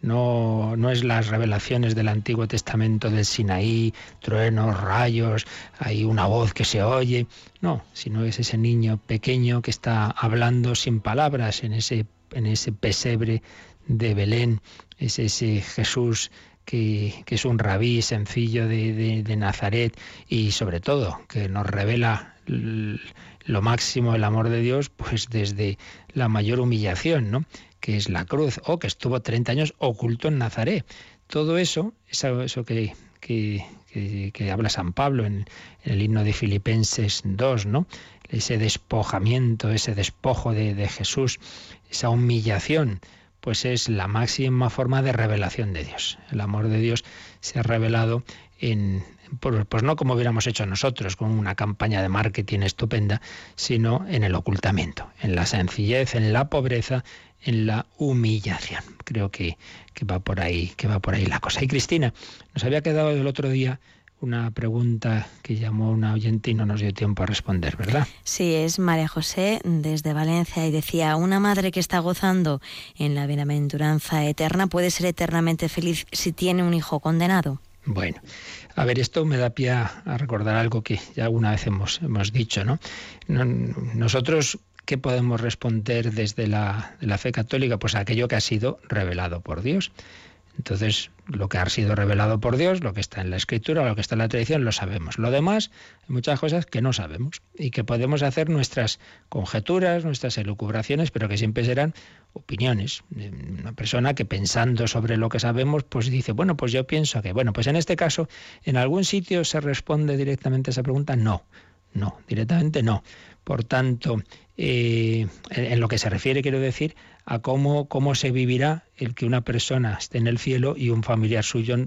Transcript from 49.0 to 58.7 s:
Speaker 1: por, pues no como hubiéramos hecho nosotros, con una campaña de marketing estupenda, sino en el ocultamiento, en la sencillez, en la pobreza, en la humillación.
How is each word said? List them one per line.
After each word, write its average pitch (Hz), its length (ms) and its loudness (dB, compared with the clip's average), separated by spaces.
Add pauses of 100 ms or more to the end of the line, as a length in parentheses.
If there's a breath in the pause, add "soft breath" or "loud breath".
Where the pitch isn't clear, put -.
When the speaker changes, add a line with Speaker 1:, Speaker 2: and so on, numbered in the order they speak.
Speaker 1:
por, 110 240 0
pues 113 180 0
no 151 140 2
como 131 160 2
hubiéramos 120 340 2
hecho 110 180 -2
nosotros, 101 520 -2
con 110 140 0
una 104 240 0
campaña 104 460 0
de 95 60 0
marketing 101 540 0
estupenda, 104 600 0 (360 loud breath)
sino 120 500 2
en 139 160 0
el 92 120 2
ocultamiento, 95 720 -2 (120)
en 95 140 0
la 87 100 2
sencillez, 107 680 0
en 110 160 4
la 131 180 2
pobreza, 127 540 0 (420 loud breath)
en 113 200 2
la 110 220 0 (100)
humillación. 110 840 0 (220)